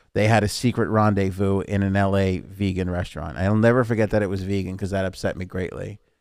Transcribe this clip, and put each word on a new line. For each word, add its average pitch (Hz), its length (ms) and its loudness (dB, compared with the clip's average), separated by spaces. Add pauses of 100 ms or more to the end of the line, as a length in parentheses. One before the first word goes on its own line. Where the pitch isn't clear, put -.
(140)
They 104 160 2
had 107 160 6
a - 20 0
secret 113 400 0
rendezvous 98 720 2
in 98 220 -2
an 98 140 0
L 98 180 2
A 95 240 2
vegan 92 500 -4
restaurant. 82 480 -6
I'll 98 200 2
never 117 260 4
forget 110 280 0
that 107 120 2
it 92 60 0
was 95 140 -4
vegan 92 340 -4
'cause 92 140 -6
that 95 120 -2
upset 92 320 -6
me 90 80 -8
greatly. 95 560 -8 (220)